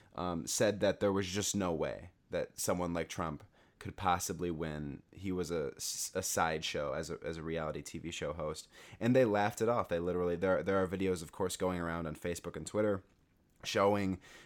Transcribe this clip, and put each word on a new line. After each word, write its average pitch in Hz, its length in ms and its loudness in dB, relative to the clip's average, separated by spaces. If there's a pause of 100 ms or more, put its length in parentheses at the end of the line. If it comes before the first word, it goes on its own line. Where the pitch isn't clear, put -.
(160)
um, 87 320 -4
said 104 320 2
that 98 220 2
there 101 100 4
was 98 160 2
just 98 300 0
no 90 160 2
way 73 360 -2 (220)
that 87 240 -2
someone 87 380 0
like 82 160 -2
Trump 80 340 -4 (360)
could - 160 -10
possibly 90 540 0
win. 76 640 -4
He 95 200 -6
was 87 200 -2
a, 78 260 -2
s-, - 380 -6
a 92 80 -2
sideshow 80 680 0
as 80 180 -4
a, - 120 -8
as 82 140 -4
a 80 60 -8
reality 78 400 -4
T - 160 -10
V 80 100 -8
show 78 240 -4
host. 78 340 -6 (320)
And 120 160 4
they 131 80 8
laughed 104 380 2
it 110 80 2
off. 117 180 2
They 85 120 0
literally, 87 360 0
there, 90 280 4
there 95 180 4
are 92 60 2
videos, 92 340 0
of 82 100 -12
course, 92 240 -2
going 90 240 0
around 85 280 -2
on 78 80 -4
Facebook 85 400 -6
and 78 100 -8
Twitter 104 380 2 (600)
showing 101 540 4 (280)